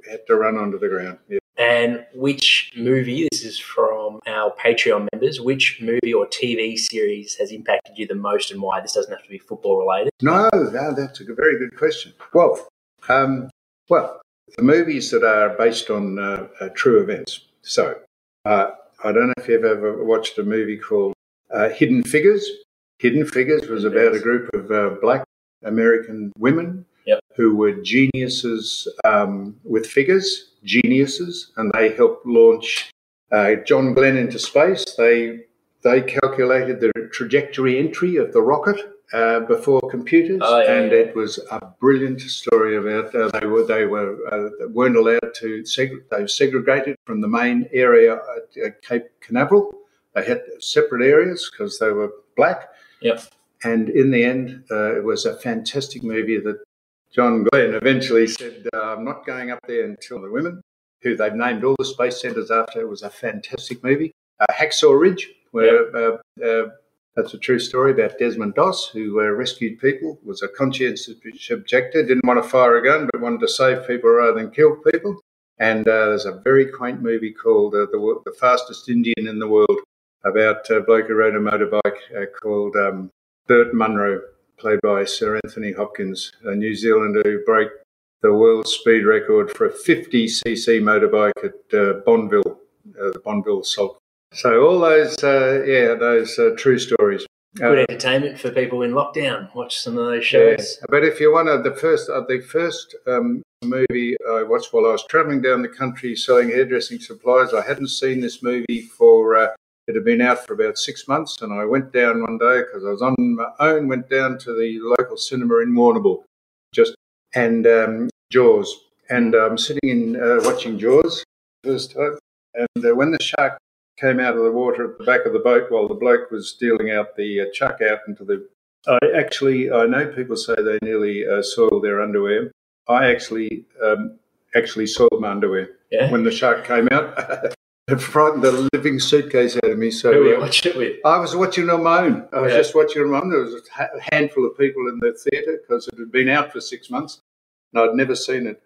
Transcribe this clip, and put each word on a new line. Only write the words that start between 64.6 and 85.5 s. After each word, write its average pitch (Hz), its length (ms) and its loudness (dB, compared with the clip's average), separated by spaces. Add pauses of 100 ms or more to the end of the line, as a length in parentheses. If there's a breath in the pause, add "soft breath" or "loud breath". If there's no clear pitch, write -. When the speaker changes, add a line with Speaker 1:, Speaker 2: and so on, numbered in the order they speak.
Speaker 1:
Ridge, 180 300 2 (220)
where, 117 360 4
Speaker 2:
Yep. 117 80 -12 (460)
Speaker 1:
uh, 120 40 -6
uh, 113 240 0 (480)
that's 110 180 -4
a 104 40 -18
true 123 200 0
story 131 320 0
about 113 280 0
Desmond 107 360 -2
Doss, 180 360 0
who, 107 300 -4
uh, 107 40 2
rescued 110 560 -4
people, 147 440 -2
was 98 160 -12
a 101 80 -8
conscientious 131 640 -4 (400)
objector, 127 540 0
didn't 127 220 2
want 120 160 4
to - 60 -10
fire 123 280 6
a 117 80 0
gun, 147 280 2
but 117 80 -8
wanted 117 200 -4
to 113 80 0
save 127 400 0
people 120 220 2
rather 117 300 6
than 107 120 -8
kill 151 240 4
people. 156 440 -2 (380)
And, 110 300 2
uh, 110 220 4
there's 101 160 -2
a 95 180 -10
very 135 220 4
quaint 127 360 -8
movie 113 300 -4
called, 104 420 2
uh, 104 160 2
the 110 80 -2
Wo-, 107 260 -2
The - 80 -14
Fastest 123 560 -2
Indian 117 380 0
in 107 140 -8
the 110 80 -6
World, 104 320 4 (440)
about 107 460 0
a 110 100 2
bloke 110 280 2
who 110 60 -2
rode 110 200 2
a 107 60 -2
motorbike, 104 580 -2 (180)
uh, 101 100 -8 (140)
called, 104 360 -4
um, 95 340 -4 (380)
Burt 120 260 4
Munro, 101 480 0 (380)
played 107 220 0
by 101 220 0
Sir 107 400 -4
Anthony 107 280 -10